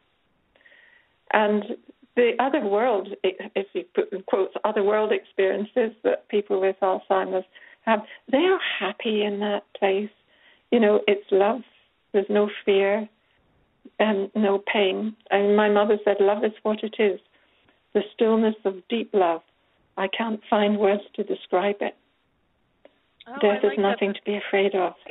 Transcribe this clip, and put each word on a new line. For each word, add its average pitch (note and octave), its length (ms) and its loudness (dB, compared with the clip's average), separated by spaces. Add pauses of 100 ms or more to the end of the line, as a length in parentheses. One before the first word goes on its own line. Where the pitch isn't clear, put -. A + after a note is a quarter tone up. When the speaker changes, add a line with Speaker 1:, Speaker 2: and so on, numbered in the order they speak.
(1300)
Speaker 1:
And G#3 320 2 (520)
the A#3+ 240 4
other C4+ 260 0
world, G3+ 440 0 (140)
if G3 500 -4
you F3 100 -6 (100)
put - 180 -2
in F#3+ 120 -10
quotes, F#3+ 300 -2 (100)
other G#3+ 200 -2
world G#3+ 280 0
experiences G3+ 920 -2
that G3 260 -2
people G3+ 300 -2
with F#3+ 220 0
Alzheimer's F#3+ 640 -2 (400)
have, A3 140 2 (320)
they C4 60 4
are F#4 220 2 (200)
happy G#3+ 440 -2
in G3+ 160 -4
that G3+ 220 -2 (160)
place. G3+ 320 0 (640)
You A#3+ 80 6
know, G#3 280 6
it's G3+ 240 -4
love. G#3 300 2 (500)
There's G3 180 0
no G#3 200 0 (160)
fear G3+ 420 2 (920)
and G3 360 0
no G3+ 260 2 (100)
pain. G#3 440 0 (160)
And G3+ 240 4
my G#3+ 140 4
mother G#3 340 4
said, G3+ 160 2
"Love G#3 240 2
is A3 80 0 (120)
what G#3+ 200 -2
it A3 160 -8
is. G3+ 200 2 (760)
The G#3 80 2 (120)
stillness A3 420 2 (100)
of F#3+ 100 -2 (140)
deep A#3 240 -4
love. E3+ 280 2 (560)
I F#3+ 180 -2
can't A3 340 -4
find G#3 280 2
words G3+ 260 2 (120)
to G#3 80 -4
describe F#3+ 580 -2
it." - 140 -6 (1300)
Speaker 2:
Oh, A#3+ 140 -16
Speaker 1:
Death G#3 220 2
Speaker 2:
I G#3 40 4
Speaker 1:
is G3+ 100 0
Speaker 2:
like - 20 0
Speaker 1:
nothing G3 300 0
Speaker 2:
that. G3+ 60 -4
Speaker 1:
to - 100 -16
be G#3 120 -4
afraid G3 380 0
of. F3+ 180 -2 (180)